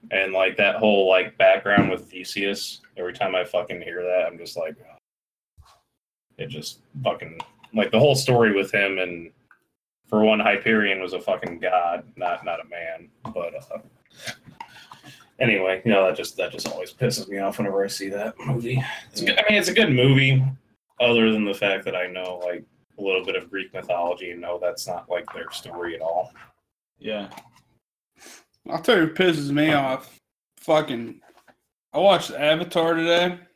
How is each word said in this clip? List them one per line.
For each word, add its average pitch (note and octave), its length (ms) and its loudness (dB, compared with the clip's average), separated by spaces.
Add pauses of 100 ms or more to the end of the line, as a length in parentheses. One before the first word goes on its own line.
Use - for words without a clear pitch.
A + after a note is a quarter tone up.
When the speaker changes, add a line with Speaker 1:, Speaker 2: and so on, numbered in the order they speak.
(120)
Speaker 1:
and, F#2+ 220 0
like, F#2+ 240 2
that G2+ 200 2
whole, G2+ 320 4
like, F#2 280 2
background F#2+ 520 4
with F2+ 200 -6
Theseus, G2 720 -6 (160)
every F2+ 160 -6
time F#2+ 220 -2
I F2+ 80 0
fucking F2+ 380 -4
hear F2 220 -10
that, F2+ 240 0
I'm E2+ 100 -8
just E2 200 -14
like, D#2+ 180 -8 (1600)
it D#2 100 -10
just D2 340 -14 (200)
fucking, E2 380 -4 (340)
like, G#2+ 180 0
the A2 80 4
whole C#3+ 160 8
story A#2 380 4
with G2 200 0
him, G2 260 0
and E2+ 320 -8 (800)
for G#2+ 160 4
one, G#2+ 160 6
Hyperion G#2 600 2
was F2+ 120 -6
a F2+ 80 -6
fucking F2+ 380 -2
god, F2+ 440 0 (140)
not, F2 260 -4
not E2+ 160 -6
a D#2 80 -14
man, E2+ 420 -12 (240)
but, E2+ 200 -8 (180)
uh, - 80 -12 (1600)
anyway, F#2+ 460 2
you A2+ 60 4
know, G2 140 6
that F#2 120 2
just, - 200 -10
that F2+ 140 -4
just - 160 -10
always F2+ 260 -10
pisses G#2+ 340 -4
me G2 120 -8
off G2 180 -4
whenever G2 260 -2
I G2 40 -2
see G2 220 -8
that G#2 300 -6
movie. B2+ 440 -2 (280)
It's - 100 -10
a - 40 -2
good, - 140 2
I - 100 0
mean, G#3 100 4
it's F3+ 100 -2
a A3+ 40 -4
good A3 180 4
movie, C3+ 520 6 (560)
other A#2 320 4
than G#2+ 140 0
the G2+ 80 -2
fact G2 320 -2
that F#2 100 -4
I F2+ 120 -4
know, F2+ 380 -8
like, F2 180 -6 (340)
a - 40 -10
little F#2 240 -2
bit F#2+ 100 -4
of F2+ 140 -6
Greek F#2+ 240 -10
mythology F2+ 580 -4
and F2 100 -12
know F2 180 -6
that's F2 280 -4
not, F2 220 -10
like, F2 240 -6
their E2 180 -12
story E2+ 440 -10
at D#2+ 60 -12
all. E2 300 -4 (680)
Speaker 2:
Yeah. G#2 300 -8 (1400)
Speaker 3:
I'll D#3+ 120 -4
tell A3+ 160 4
you E3+ 100 4
what D#3 80 -6
pisses D3+ 360 2
me D3+ 220 2
off. C3+ 440 -2 (400)
Fucking, D3 640 -2 (720)
I C#3+ 60 0
watched F#3 320 4
Avatar E3 640 0
today. E3+ 460 2 (160)